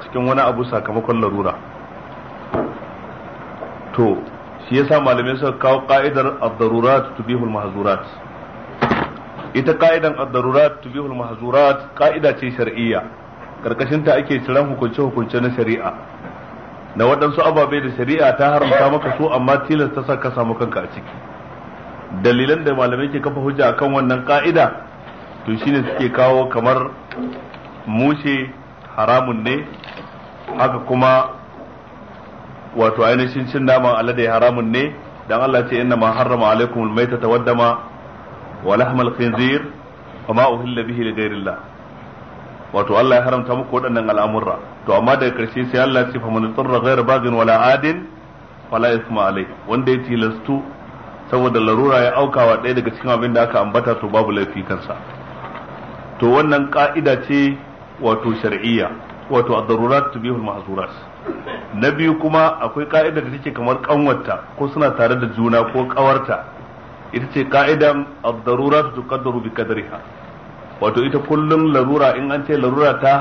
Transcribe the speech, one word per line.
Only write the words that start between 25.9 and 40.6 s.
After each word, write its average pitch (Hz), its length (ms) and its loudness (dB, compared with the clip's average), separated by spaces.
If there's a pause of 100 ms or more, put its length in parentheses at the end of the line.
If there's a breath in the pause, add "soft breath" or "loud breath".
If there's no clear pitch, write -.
kawo 131 400 4
kamar 127 360 0 (960)
mushe 135 600 0 (500)
haramun 117 460 2
ne, 139 240 -2 (880)
haka 127 300 0
kuma 131 480 4 (1400)
wato 113 260 2
ainihin 127 460 2
cin 135 160 -2
naman 127 320 4
alade 117 320 0
haramun 117 420 2
ne, 135 220 0 (360)
dan 113 120 2
Allah 127 280 2
ce, 120 120 0
"Inna 123 160 2
ma 110 160 4
harrama 120 400 2
alaikumul 113 400 0
maitata 120 340 0
wad 117 180 2
dama 120 340 2 (840)
wa 95 140 2
lahmal 123 400 2
khinzir 127 460 0 (640)
wa 113 60 0
ma 127 140 6
uhilla 120 360 -2